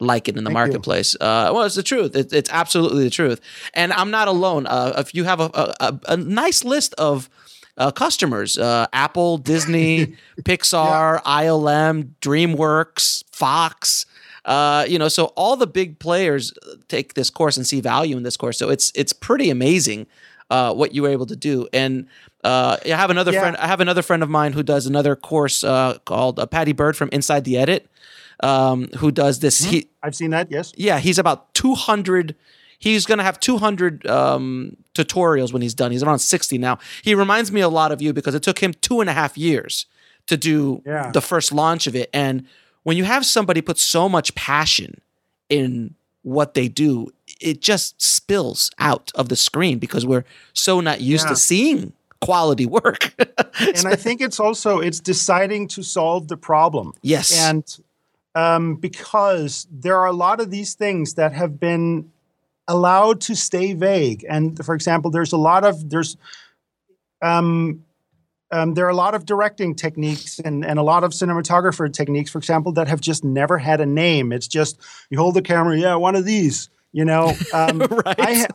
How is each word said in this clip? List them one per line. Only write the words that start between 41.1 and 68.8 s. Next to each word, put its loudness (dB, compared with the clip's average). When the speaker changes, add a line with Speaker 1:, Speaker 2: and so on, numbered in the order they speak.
Speaker 1:
the 2
first -2
launch 0
of -4
it. -4
And -2
when 0
you 0
have 2
somebody 0
put -4
so 2
much 0
passion -2
in -2
what -2
they 2
do, 0
it -4
just -2
spills 0
out -2
of -2
the -4
screen 0
because -4
we're 0
so 0
not 0
used 2
Speaker 2:
Yeah. 0
Speaker 1:
to 0
seeing 2
quality 2
work. 0
<laughs> -2
Speaker 2:
And 0
I 2
think -4
it's -4
also, 0
it's -4
deciding 0
to -12
solve -2
the -8
problem. 0
Speaker 1:
Yes. 2
Speaker 2:
And, 2
um, 2
because -2
there -2
are 4
a 0
lot 0
of -6
these -8
things -2
that 0
have -4
been -2
allowed 4
to -4
stay -2
vague. 0
And -2
for -2
example, 0
there's 0
a 2
lot 6
of, 2
there's, -2
um, 0
um, 0
there 2